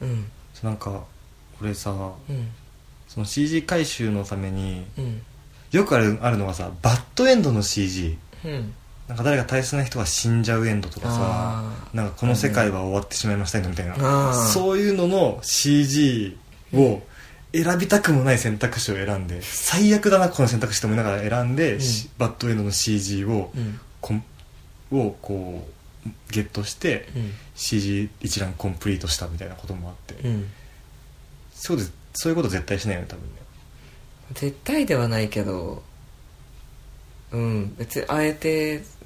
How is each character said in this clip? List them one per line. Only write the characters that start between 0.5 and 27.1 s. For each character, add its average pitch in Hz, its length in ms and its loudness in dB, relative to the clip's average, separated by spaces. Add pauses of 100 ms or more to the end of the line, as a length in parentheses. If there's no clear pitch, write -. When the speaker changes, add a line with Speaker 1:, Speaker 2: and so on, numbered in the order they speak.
Speaker 2:
そ - 120 -20
う、 - 20 -2
な 110 60 -2
ん 107 40 -6
か、 101 280 -8 (580)
俺 104 100 -4
さ、 101 180 -6 (380)
Speaker 1:
う 147 40 -6
ん。 120 160 -4 (600)
Speaker 2:
そ - 120 -8
の 107 60 -4
シ 143 180 0
ー - 40 0
ジ 160 100 0
ー 156 80 -6
回 165 200 2
収 113 240 -2
の 101 140 0
た 101 120 -6
め 95 140 -4
に、 95 340 -4 (140)
Speaker 1:
う - 20 -4
ん。 117 220 -6 (500)
Speaker 2:
よ 190 120 6
く 160 120 2
あ - 20 6
る、 110 220 4
あ 120 100 2
る 117 60 2
の 101 100 0
が 95 80 -4
さ、 90 160 -8 (120)
バ 120 140 6
ッ 120 60 -2 (120)
ド 247 120 4
エ 262 80 8
ン 226 80 6
ド 143 100 4
の 107 100 4
シ 101 240 0
ー - 20 0
ジ 87 300 -4 (260)
ー。 165 40 -8
Speaker 1:
う 151 100 -6
ん。 113 160 -8 (340)
Speaker 2:
な 123 60 -8
ん 117 40 -6
か 120 60 0
誰 143 140 4
か 123 60 0
大 131 180 2
切 127 120 -4
な 143 100 2
人 123 140 -6
が 104 80 0
死 - 220 0
ん 117 160 4
じ 113 80 2
ゃ 113 60 4
う 113 100 2
エ 110 40 2
ン 104 80 0
ド 95 80 -6
と - 120 -12
か - 80 -4
さ、 117 120 0
Speaker 1:
あ 113 540 -2 (180)
ー。 - 40 -4
Speaker 2:
な 110 80 0
ん 101 40 -2
か 92 80 -10
こ 120 100 0
の 123 100 4
世 131 140 2
界 107 200 4
は 95 120 -2
終 95 120 -2
わ 101 60 2
っ 101 60 -4
て - 100 -8
し - 100 -2
ま 104 60 2
い 101 40 2
ま 98 100 0
し - 60 -6
た 110 80 0
み 92 140 -2
た 87 80 -4
い 87 40 -4
な。 90 120 -6
Speaker 1:
あ 139 360 4
ー。 117 140 4
Speaker 2:
そ 190 280 2
う - 20 4
い 202 120 4
う 196 60 4
の 175 120 4
の 180 340 4
シ 147 400 4
ー 143 40 2
ジ 127 520 2 (340)
ー 131 80 6
を 110 240 4 (480)
選 165 240 2
び 175 120 0
た 208 120 8
く 170 120 4
も 135 100 6
な 131 100 6
い 120 60 4
選 107 200 -2
択 117 200 -2
肢 110 140 -2
を - 20 0
選 98 240 -2
ん 92 80 -6
で、 87 100 -6
Speaker 1:
う - 40 -6
ん。 - 20 -12
Speaker 2:
最 208 520 4
悪 208 160 4
だ 190 100 8
な、 180 80 6
こ 175 140 0
の 120 60 6
選 113 120 0
択 - 120 -2
肢 - 80 -2
と 117 60 -2
思 107 80 2
い - 20 2
な 117 60 2
が 101 140 0
ら 104 120 -2
選 120 240 0
ん 135 40 -2
で、 151 180 2
Speaker 1:
う 131 40 -4
ん。 - 20 -2
Speaker 2:
し-、 117 280 -2 (100)
バ 120 120 2
ッ - 80 -12
ド 120 100 -2
エ 117 40 2
ン 110 60 0
ド 107 40 0
の 101 80 0
シ 107 260 0
ー 104 40 2
ジ 98 240 -4
ー 101 40 -4
を、 107 280 -2
Speaker 1:
う 127 40 -4
ん。 110 200 -6 (200)
Speaker 2:
こ - 140 -4
ん-、 107 100 -4 (680)
を 117 280 0
こ 90 460 -8 (400)
う、 110 40 -10 (200)
ゲ 107 120 0
ッ 104 40 -4
ト - 160 -6
し 104 120 -8
て、 - 420 -2